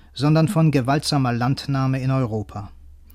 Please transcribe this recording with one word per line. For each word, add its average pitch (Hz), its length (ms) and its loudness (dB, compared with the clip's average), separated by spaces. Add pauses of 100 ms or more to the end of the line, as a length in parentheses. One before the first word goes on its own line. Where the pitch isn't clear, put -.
(120)
sondern 156 360 2
von 160 220 2
gewaltsamer 135 600 0
Landnahme 131 720 -2
in 131 80 -2
Europa, 107 600 -4 (440)